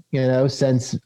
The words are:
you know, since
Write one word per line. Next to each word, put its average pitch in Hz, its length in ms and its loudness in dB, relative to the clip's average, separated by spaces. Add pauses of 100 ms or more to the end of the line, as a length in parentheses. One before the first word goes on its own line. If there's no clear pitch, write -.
(100)
you 139 100 -2
know, 131 260 2
since 127 600 0